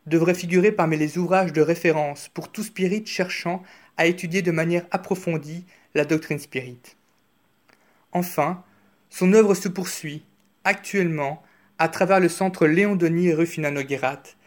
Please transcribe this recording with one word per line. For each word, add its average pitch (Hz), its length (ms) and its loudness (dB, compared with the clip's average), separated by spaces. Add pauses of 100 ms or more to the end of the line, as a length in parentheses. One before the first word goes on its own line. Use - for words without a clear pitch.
devrait 165 280 2
figurer 180 400 2
parmi 160 240 0
les 151 200 -2
ouvrages 180 360 2
de 151 80 4
référence 156 720 0
pour - 180 -10
tout 214 120 -8
spirit 196 420 -2
cherchant 180 580 -6 (320)
à 165 100 2
étudier 180 360 0
de 175 100 0
manière 170 400 0
approfondie 170 720 -6 (320)
la 147 80 2
doctrine 156 360 -2
spirite. 127 580 -12 (1120)
Enfin, 175 540 -2 (440)
son 185 220 2
œuvre 208 240 6
se 190 140 -6
poursuit, 160 560 -10 (400)
actuellement, 165 760 -2 (380)
à 160 80 2
travers 190 320 2
le 180 80 4
centre 185 400 0
Léon 196 300 2
Denis 170 300 2
et 170 60 4
Rufina 156 380 -2
Noguerat, 139 520 -4 (240)